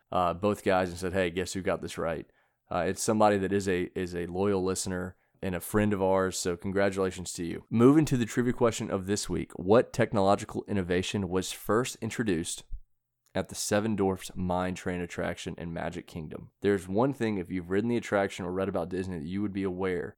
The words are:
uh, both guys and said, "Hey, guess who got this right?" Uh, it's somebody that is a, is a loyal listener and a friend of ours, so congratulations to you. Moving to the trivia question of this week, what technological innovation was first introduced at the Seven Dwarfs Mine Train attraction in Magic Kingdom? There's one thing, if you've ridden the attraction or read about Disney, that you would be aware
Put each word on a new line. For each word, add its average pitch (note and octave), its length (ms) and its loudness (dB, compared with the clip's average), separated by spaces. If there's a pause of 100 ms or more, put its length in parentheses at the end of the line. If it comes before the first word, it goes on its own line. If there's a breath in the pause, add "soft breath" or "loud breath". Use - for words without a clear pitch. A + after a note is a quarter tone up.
(120)
uh, F2 220 2
both G2+ 280 0
guys F#2 280 2
and F2 80 -10
said, F2+ 160 -4
"Hey, F#2 160 2
guess F2 240 -4
who F#2+ 80 -4
got F2 180 -2
this E2+ 160 -8
right?" E2 300 -4 (440)
Uh, F2+ 160 -2
it's F#2+ 160 -4
somebody G#2+ 360 6
that F#2+ 140 0
is G2 140 0
a, F2+ 320 0
is F2+ 160 -4
a F2 120 -4
loyal F#2+ 360 0
listener F#2 540 -4 (260)
and F#2 120 -2
a E2+ 60 -4
friend G#2 320 2
of G2 100 0
ours, F#2+ 360 2
so F2 180 -2
congratulations F#2+ 760 0
to F2 120 -6
you. E2+ 260 -6
Moving C3+ 360 8
to C3+ 100 2
the A#2 100 2
trivia A#2+ 260 0
question A#2 380 0
of F#2 160 -2
this G2+ 220 -2
week, E2 280 -4
what G#2 360 4
technological G2+ 760 2
innovation F#2+ 600 0
was F2+ 220 -2
first A#2 520 0
introduced G2+ 600 -2 (720)
at F#2 120 -2
the F#2+ 80 -14
Seven G#2 400 0
Dwarfs F#2+ 400 0
Mine F#2 400 -2
Train F2+ 240 -4
attraction F2 580 -6
in E2+ 140 -8
Magic E2+ 340 -6
Kingdom? - 440 -12 (120)
There's G2+ 240 2
one A2+ 260 2
thing, A2+ 240 -2
if F2+ 140 -6
you've F2+ 180 -4
ridden G#2 220 2
the A#2+ 60 2
attraction G2+ 500 0
or F2+ 60 -4
read F#2+ 160 0
about F2+ 200 -2
Disney, F2+ 300 -4
that D2 80 -8
you G2 160 -4
would G2+ 100 -2
be G2 120 -2
aware F#2 540 -2